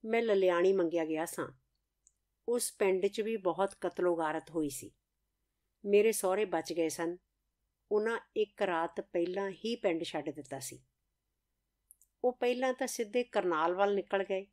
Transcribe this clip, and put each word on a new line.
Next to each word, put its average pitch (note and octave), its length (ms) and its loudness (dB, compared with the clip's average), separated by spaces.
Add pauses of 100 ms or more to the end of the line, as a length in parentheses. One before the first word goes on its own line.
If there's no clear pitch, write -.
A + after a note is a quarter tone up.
ਮੈਂ A3+ 160 0
ਲਲਿਆਣੀ F#3+ 520 4
ਮੰਗਿਆ E3+ 320 2
ਗਿਆ D#3 200 -2
ਸਾਂ। D#3+ 220 -6 (1000)
ਉਸ A#3+ 240 -2
ਪਿੰਡ F#3+ 360 2
'ਚ G3+ 140 -2
ਵੀ A3 160 -2
ਬਹੁਤ F#3 440 -2
ਕਤਲੋ F3+ 340 0
ਗਾਰਤ D#3 360 -4
ਹੋਈ D#3 180 -2
ਸੀ। - 220 -14 (920)
ਮੇਰੇ G#3 260 6
ਸਹੁਰੇ G3+ 340 0
ਬਚ F3 280 -4
ਗਏ E3 160 2
ਸਨ। E3+ 280 -4 (760)
ਉਹਨਾਂ G#3+ 280 0 (160)
ਇੱਕ G#3+ 260 -2
ਰਾਤ E3+ 400 -2
ਪਹਿਲਾਂ F3+ 480 -2
ਹੀ G3+ 260 -6
ਪਿੰਡ E3+ 280 -2
ਛੱਡ D#3 260 -6
ਦਿੱਤਾ C#3+ 300 -12
ਸੀ। - 240 -14 (1400)
ਉਹ B3 100 2
ਪਹਿਲਾਂ B3 400 0
ਤਾਂ B3+ 140 -4
ਸਿੱਧੇ A#3 360 -2
ਕਰਨਾਲ F3 520 0
ਵੱਲ G3+ 200 2
ਨਿਕਲ F#3+ 280 -2
ਗਏ F#3+ 300 -4